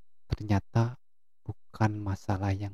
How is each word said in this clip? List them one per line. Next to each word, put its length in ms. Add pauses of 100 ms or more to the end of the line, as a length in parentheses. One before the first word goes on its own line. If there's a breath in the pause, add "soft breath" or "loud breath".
(260)
ternyata 720 (480)
bukan 560
masalah 480
yang 240